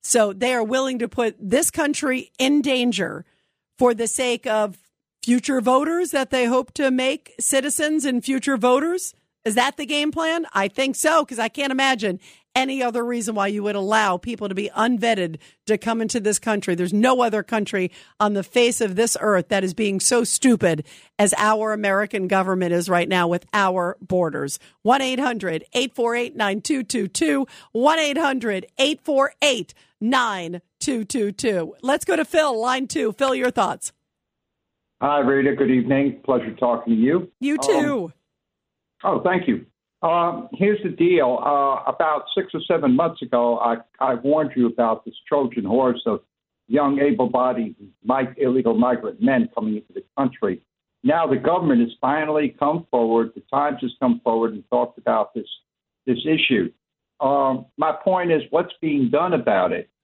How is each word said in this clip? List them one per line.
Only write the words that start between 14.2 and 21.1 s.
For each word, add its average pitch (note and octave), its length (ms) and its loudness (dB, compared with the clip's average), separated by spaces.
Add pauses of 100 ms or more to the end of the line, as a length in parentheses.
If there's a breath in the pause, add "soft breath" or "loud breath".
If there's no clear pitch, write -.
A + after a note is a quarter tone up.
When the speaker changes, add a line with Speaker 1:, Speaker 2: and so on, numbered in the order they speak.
Speaker 1:
to F#3+ 80 -6
be G3+ 220 -4
unvetted G#3 600 0 (280 soft breath)
to G#3+ 120 0
come A3+ 240 -4
into A3+ 180 -2
this G#3 200 -2
country. G3+ 360 -2
There's F3 180 -2
no B3 280 4
other A3 220 0
country G3+ 480 -2 (280 loud breath)
on G#3 140 2
the G3 100 -2
face A#3+ 380 2
of F#3+ 140 -2
this A3 240 0
earth G3 300 0
that G3 140 0
is F#3 100 -4
being G3 260 -2
so A#3+ 240 2
stupid F#3 600 2 (320 loud breath)